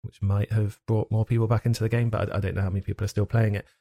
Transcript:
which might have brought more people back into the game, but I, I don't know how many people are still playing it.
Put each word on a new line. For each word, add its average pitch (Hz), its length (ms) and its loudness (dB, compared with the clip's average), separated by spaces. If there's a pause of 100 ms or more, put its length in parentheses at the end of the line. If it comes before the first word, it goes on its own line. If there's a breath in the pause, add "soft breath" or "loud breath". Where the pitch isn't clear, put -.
which - 200 -10
might 101 300 0
have 104 340 0
brought 110 240 0
more 110 140 2
people 113 240 0
back 113 180 2
into 117 160 2
the 110 60 0
game, 120 220 0
but - 220 -2
I, - 40 -4
I 98 40 0
don't 92 140 -2
know 92 80 -2
how 98 80 0
many 98 120 -2
people - 220 -4
are 104 40 -2
still 104 180 0
playing 110 300 2
it. - 100 -8 (140)